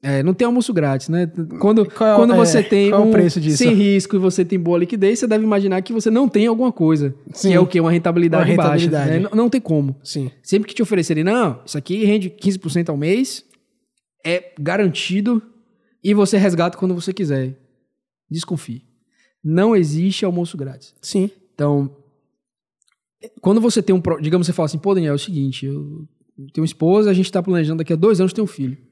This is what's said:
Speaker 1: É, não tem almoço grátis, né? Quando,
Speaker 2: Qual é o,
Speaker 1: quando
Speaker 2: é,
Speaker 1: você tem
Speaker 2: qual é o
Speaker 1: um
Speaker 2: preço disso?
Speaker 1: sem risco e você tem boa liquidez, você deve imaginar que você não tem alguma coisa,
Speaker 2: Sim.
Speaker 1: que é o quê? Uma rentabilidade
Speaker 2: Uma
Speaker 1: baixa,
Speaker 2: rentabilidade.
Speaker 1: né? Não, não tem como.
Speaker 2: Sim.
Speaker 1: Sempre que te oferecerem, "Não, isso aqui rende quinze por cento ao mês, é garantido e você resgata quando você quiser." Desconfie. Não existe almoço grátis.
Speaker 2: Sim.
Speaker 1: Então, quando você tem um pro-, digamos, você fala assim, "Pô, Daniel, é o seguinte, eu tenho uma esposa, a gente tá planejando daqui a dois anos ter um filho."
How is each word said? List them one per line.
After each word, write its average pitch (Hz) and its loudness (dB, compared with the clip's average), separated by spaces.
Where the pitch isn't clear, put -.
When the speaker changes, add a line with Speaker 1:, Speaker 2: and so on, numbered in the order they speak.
Speaker 1:
É, 139 -2
não 180 0
tem 202 0
almoço 240 0
grátis, 139 -2
né? 170 -2
Quando, 214 4
Speaker 2:
Qual 220 0
é 214 4
o, - 6
Speaker 1:
quando 233 6
Speaker 2:
é, - 6
Speaker 1:
você 226 4
tem 202 2
Speaker 2:
qual 202 4
é - 4
o 220 4
Speaker 1:
um - 4
Speaker 2:
preço 175 4
disso? 151 0
Speaker 1:
sem 247 4
risco 202 2
e 196 2
você 185 0
tem 185 -2
boa 170 0
liquidez, 196 0
você 254 -2
deve 214 0
imaginar 196 0
que 208 -10
você 226 0
não 240 2
tem 208 2
alguma 233 0
coisa, 151 0
Speaker 2:
Sim. - -2
Speaker 1:
que 185 4
é 180 8
o 185 6
quê? 180 0
Uma 165 2
rentabilidade 170 2
Speaker 2:
Uma - 4
Speaker 1:
baixa, 156 2
Speaker 2:
rentabilidade. 151 0
Speaker 1:
né? 160 0
Não, 214 0
não 240 0
tem 262 0
como. 143 -2
Speaker 2:
Sim. 135 -8
Speaker 1:
Sempre 202 -2
que - -16
te - -2
oferecerem, 170 -2
"Não, 196 0
isso - -10
aqui 196 -4
rende 202 2
quinze 190 -4
por 175 -8
cento 165 -2
ao 147 -4
mês, 185 -2
é 175 -4
garantido 202 -2
e 196 0
você 202 2
resgata 180 2
quando 185 -2
você 175 -8
quiser." 135 -4
Desconfie. 151 -10
Não 185 2
existe 175 0
almoço 175 -4
grátis. 131 -14
Speaker 2:
Sim. 196 -4
Speaker 1:
Então, 143 0
quando 202 2
você 220 0
tem 185 2
um 180 0
pro-, 165 -4
digamos, 160 0
você 175 -2
fala 160 -2
assim, 156 -6
"Pô, 196 0
Daniel, 165 0
é - -2
o - -4
seguinte, 139 -6
eu 147 -12
tenho 156 -4
uma - 0
esposa, 196 2
a 190 2
gente 180 0
tá 185 -2
planejando 165 -2
daqui 165 -2
a - -2
dois 185 2
anos 185 0
ter 220 -4
um 202 -2
filho." 135 -8